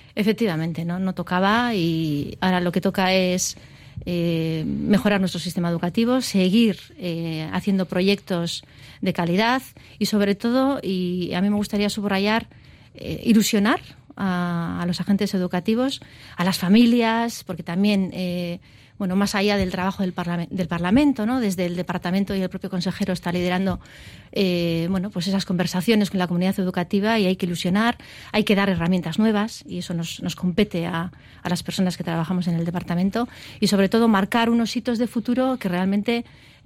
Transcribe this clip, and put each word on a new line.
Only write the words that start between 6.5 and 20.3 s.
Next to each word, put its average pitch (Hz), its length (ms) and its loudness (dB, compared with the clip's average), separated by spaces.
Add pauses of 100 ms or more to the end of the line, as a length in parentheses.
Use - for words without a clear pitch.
eh, 165 540 -6
haciendo 190 340 0
proyectos 185 800 -2 (360)
de 185 120 0
calidad 214 500 2 (360)
y 208 80 0
sobre 202 280 2
todo, 262 480 0
y 180 520 -2
a 180 60 0
mí 202 100 2
me 208 60 0
gustaría 208 320 -2
subrayar, 208 600 0 (460)
eh, - 300 -10
ilusionar 226 560 4 (360)
a, 175 640 -2
a 175 40 -2
los 175 140 -2
agentes 196 340 0
educativos, 202 640 0 (360)
a - 60 -2
las 185 160 2
familias, 233 840 4
porque 170 180 -10
también, 196 500 0
eh, 175 460 -6 (400)
bueno, 185 160 -2
más 202 220 2
allá 202 200 4
del 185 140 0
trabajo 190 320 -2
del 185 100 -2
parlamen-, 170 380 -4